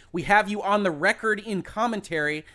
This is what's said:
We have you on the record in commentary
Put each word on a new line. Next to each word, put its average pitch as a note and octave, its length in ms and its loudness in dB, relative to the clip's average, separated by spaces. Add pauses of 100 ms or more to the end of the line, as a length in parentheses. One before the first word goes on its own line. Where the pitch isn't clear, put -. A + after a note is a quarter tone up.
(120)
We E3+ 120 -4
have G3+ 240 4
you G#3 140 -4
on G3+ 220 2
the F#3 80 2
record G3+ 480 0
in G3 240 -4
commentary E3 920 -2